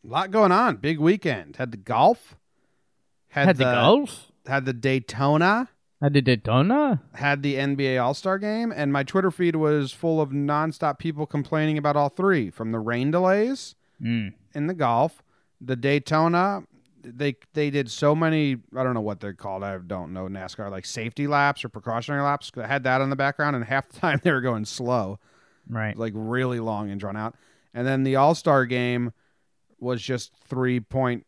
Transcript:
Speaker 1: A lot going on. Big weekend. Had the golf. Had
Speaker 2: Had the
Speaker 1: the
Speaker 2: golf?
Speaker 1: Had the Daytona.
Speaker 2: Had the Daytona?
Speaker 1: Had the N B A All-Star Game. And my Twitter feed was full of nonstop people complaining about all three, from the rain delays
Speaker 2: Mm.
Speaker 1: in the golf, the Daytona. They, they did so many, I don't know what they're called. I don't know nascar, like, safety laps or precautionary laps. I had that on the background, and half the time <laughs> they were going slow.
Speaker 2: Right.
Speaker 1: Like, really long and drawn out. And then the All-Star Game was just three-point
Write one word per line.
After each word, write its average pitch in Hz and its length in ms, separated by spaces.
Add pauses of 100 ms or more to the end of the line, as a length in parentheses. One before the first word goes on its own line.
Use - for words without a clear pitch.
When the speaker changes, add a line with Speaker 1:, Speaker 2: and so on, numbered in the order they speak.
Speaker 1:
A - 20
lot 180 200
going 202 220
on. 202 240
Big 151 220
weekend. 151 580
Had 127 140
the 113 60
golf. 120 600 (920)
Had 143 200
Speaker 2:
Had 135 100
the 131 80
Speaker 1:
the 123 60
Speaker 2:
golf? 175 600 (140)
Speaker 1:
Had 135 180
the 131 80
Daytona. 139 960 (320)
Speaker 2:
Had 143 140
the 139 80
Daytona? 139 800 (120)
Speaker 1:
Had 143 280
the 139 160
N 139 160
B 135 140
A 131 100
All-Star 143 400
Game. 214 360
And 143 160
my 139 120
Twitter 190 280
feed 170 260
was 151 360
full 160 300
of 139 80
nonstop 147 680
people 151 280
complaining 156 500
about 147 200
all 143 120
three, 175 420
from 113 220
the 113 60
rain 120 320
delays 196 640 (280)
Speaker 2:
Mm. 113 300 (220)
Speaker 1:
in 147 140
the 185 60
golf, 135 480 (380)
the 127 160
Daytona. 156 840 (400)
They, 131 340 (160)
they 147 160
did 139 220
so 147 240
many, 156 420 (200)
I 131 80
don't 127 100
know 113 60
what 104 200
they're 101 140
called. 98 300
I 98 140
don't 90 340
know 95 160
nascar, 98 420
like, 95 160
safety 117 400
laps 143 380
or 123 40
precautionary 120 540
laps. 143 340
I 113 100
had 135 180
that 131 160
on 135 100
the 139 60
background, 143 400
and 117 80
half 135 240
the - 120
time 147 200
<laughs> - 40
they 180 80
were 131 80
going 117 240
slow. 113 540 (500)
Speaker 2:
Right. 107 280
Speaker 1:
Like, 113 200
really 120 440
long 107 300
and 101 100
drawn 98 160
out. 110 180 (400)
And 123 120
then 135 180
the 135 120
All-Star 143 500
Game 123 460 (680)
was 120 220
just 123 300 (160)
three-point 123 800